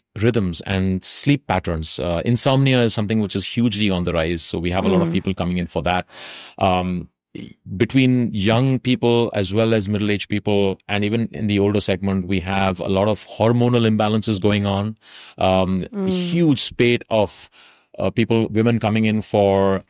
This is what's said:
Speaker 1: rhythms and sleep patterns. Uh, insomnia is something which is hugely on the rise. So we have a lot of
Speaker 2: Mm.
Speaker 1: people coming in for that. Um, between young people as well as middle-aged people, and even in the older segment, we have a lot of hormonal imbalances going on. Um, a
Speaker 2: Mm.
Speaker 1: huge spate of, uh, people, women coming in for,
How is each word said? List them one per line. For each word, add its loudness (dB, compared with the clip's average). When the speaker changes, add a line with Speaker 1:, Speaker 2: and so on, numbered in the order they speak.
Speaker 1:
rhythms 0
and -2
sleep -2
patterns. -4
Uh, -2
insomnia 2
is 2
something -2
which -4
is -4
hugely 0
on -2
the -2
rise. -2
So -8
we -4
have -2
a 0
lot 2
of -2
Speaker 2:
Mm. -4
Speaker 1:
people -2
coming -4
in -4
for -6
that. -2
Um, -2
between 2
young 2
people 0
as -2
well 2
as 0
middle-aged -2
people, 0
and -2
even -2
in -4
the 2
older 2
segment, -2
we 0
have -2
a -6
lot 2
of -4
hormonal 2
imbalances 0
going 2
on. -2
Um, 2
a -10
Speaker 2:
Mm. -4
Speaker 1:
huge 2
spate 0
of, -2
uh, -2
people, 0
women 2
coming 0
in 0
for, 2